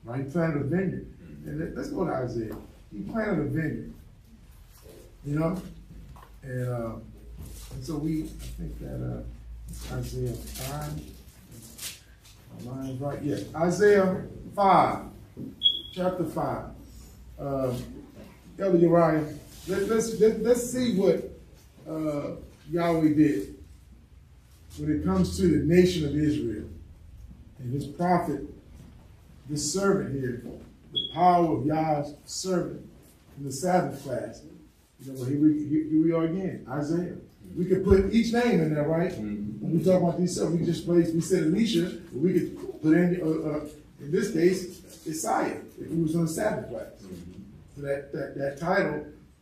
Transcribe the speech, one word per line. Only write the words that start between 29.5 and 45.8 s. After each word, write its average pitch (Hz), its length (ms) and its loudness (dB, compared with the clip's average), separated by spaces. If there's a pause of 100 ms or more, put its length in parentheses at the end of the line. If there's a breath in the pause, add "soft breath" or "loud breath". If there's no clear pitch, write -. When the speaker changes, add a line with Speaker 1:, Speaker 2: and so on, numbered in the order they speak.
Speaker 1:
servant 190 420 2
here, 120 300 -4 (480)
the - 200 -4
power 170 460 6
of 127 80 -2
Yah's 151 480 0 (100)
servant - 640 -4 (520)
in 143 60 -10
the 131 80 -8
Sabbath 170 500 0
class. 120 400 -6 (580)
You 131 120 -14
know, 127 120 -10
here 143 160 0
we, 151 260 6
here, 151 240 0
here 156 140 4
we 165 80 4
are 165 120 2
again, 170 460 -4
Isaiah. 151 460 -2 (400)
We 180 80 0
could 190 200 2
put 196 280 6
each 226 200 4
name 233 280 4
in 151 140 2
there, 147 120 0
right? 165 240 2
Speaker 2:
Mm-hmm. - 500 -6
Speaker 1:
When 147 180 2
we 156 60 0
talk 185 180 6
about 170 160 2
these 175 180 0
stuff, 175 140 0
we 165 140 0
just 165 220 0
place, 170 260 4
we 165 80 2
said 165 240 2
Elisha, 175 540 2 (140)
but 127 80 -6
we 180 120 4
could - 500 -2
put 156 140 6
in, 175 240 4
uh, 156 360 0
uh, 151 40 -4 (400)
in 139 100 -10
this 202 220 0
case, 175 480 2 (260)
Isaiah, - 540 -2 (200)